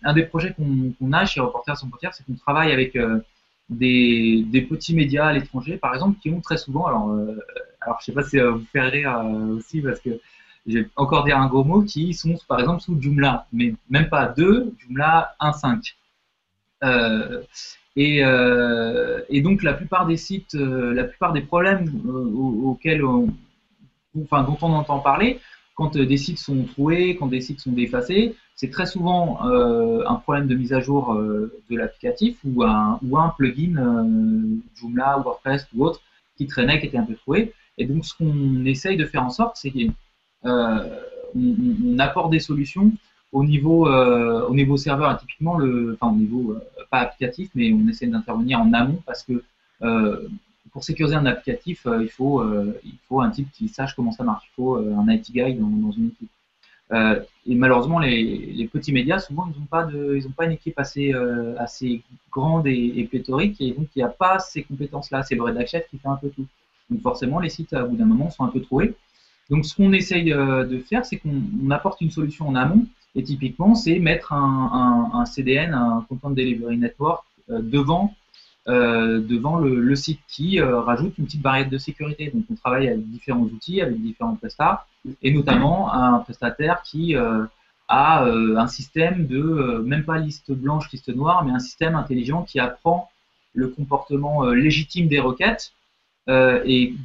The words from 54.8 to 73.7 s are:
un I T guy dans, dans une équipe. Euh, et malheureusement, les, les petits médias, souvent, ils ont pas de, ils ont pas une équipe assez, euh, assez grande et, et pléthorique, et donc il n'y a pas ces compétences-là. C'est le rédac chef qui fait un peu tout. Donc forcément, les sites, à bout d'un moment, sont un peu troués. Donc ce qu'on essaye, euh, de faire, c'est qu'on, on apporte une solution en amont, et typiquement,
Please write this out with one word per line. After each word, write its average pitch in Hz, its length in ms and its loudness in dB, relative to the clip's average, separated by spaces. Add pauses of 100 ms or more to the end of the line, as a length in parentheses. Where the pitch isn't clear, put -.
un 110 160 4
I 110 100 2
T - 120 -12
guy 127 220 0
dans, 110 120 -2
dans - 240 0
une 113 160 -2
équipe. 113 220 -12 (640)
Euh, 110 280 2 (280)
et 123 80 0
malheureusement, 127 420 4
les, 117 400 0
les 113 300 -8
petits 143 260 -4
médias, 139 260 0
souvent, 170 320 -8
ils 143 80 -12
ont 147 60 -10
pas 165 200 -2
de, 143 300 -4
ils 135 120 -4
ont 135 40 -10
pas 165 140 -4
une 165 60 0
équipe 156 260 -8
assez, 139 360 -2
euh, 120 440 -2
assez 120 460 -6 (280)
grande 156 360 0
et, 120 300 0
et 113 80 -2
pléthorique, 139 540 -2
et 131 120 -2
donc 143 240 -6
il 135 40 -2
n'y 123 40 2
a 117 60 0
pas 185 300 2
ces - 240 -8
compétences-là. 143 600 -6
C'est - 120 -4
le 117 60 0
rédac 120 260 -2
chef 165 220 -6
qui 139 80 -14
fait 139 100 -12
un 139 80 -2
peu 139 140 -6
tout. 139 160 -8 (460)
Donc 113 100 -4
forcément, 135 380 -2
les - 100 -2
sites, - 240 -10
à 127 100 -2
bout 120 120 -4
d'un 113 100 2
moment, 123 240 4
sont - 140 -6
un 123 60 0
peu - 120 -4
troués. 214 320 0 (560)
Donc 151 160 0
ce - 100 -10
qu'on 196 180 6
essaye, 175 380 2
euh, 135 320 2
de 127 140 -4
faire, 214 280 -4
c'est - 120 -8
qu'on, 139 240 -4 (240)
on 139 60 2
apporte 170 300 -2
une 160 100 0
solution 151 360 -6
en 131 80 0
amont, 180 300 4 (300)
et - 80 -2
typiquement, 143 500 2